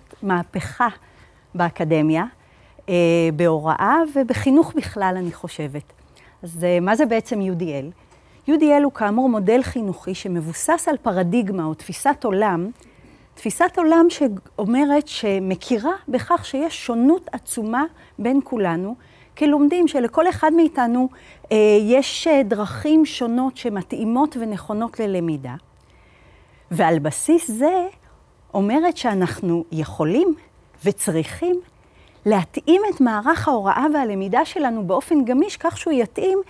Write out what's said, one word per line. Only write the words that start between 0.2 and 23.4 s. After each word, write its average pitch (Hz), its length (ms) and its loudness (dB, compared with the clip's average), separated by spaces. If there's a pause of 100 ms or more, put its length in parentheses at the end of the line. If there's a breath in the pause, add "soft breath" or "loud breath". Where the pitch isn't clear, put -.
מהפכה 190 680 -2 (680 soft breath)
באקדמיה, 160 680 0 (640 soft breath)
אה, 185 60 -2 (420)
בהוראה 165 600 2 (180)
ובחינוך 277 640 2
בכלל, 196 400 -2
אני 175 160 -6
חושבת. 147 600 -12 (500 soft breath)
אז, 170 220 -8
אה, 175 160 2
מה 196 160 2
זה 294 100 4
בעצם 226 340 -2
יו 190 140 -2
די 165 200 -4
אל? 139 160 -8 (580 soft breath)
יו 302 100 2
די 302 140 4
אל 285 100 6
הוא 285 100 0
כאמור 226 360 0
מודל 220 340 2
חינוכי 196 520 -8
שמבוסס 180 760 -4
על 285 60 0
פרדיגמה 190 680 -2
או 156 100 -4
תפיסת - 500 -4
עולם, 196 460 0 (640 soft breath)
תפיסת 349 420 -2
עולם 330 340 4
שאומרת, 269 1000 0
שמכירה 202 840 -2 (140)
בכך 294 360 -2
שיש 302 420 -6
שונות 254 460 2
עצומה 240 520 -4 (340 soft breath)
בין 254 260 0
כולנו, 190 500 -2 (440 soft breath)
כלומדים 302 500 4
שלכל 294 400 2
אחד 311 280 2
מאיתנו, 254 520 2 (440 loud breath)
אה, 220 40 4 (240)
יש, 247 460 2
אה, 285 160 4
דרכים 240 640 2
שונות 254 500 -4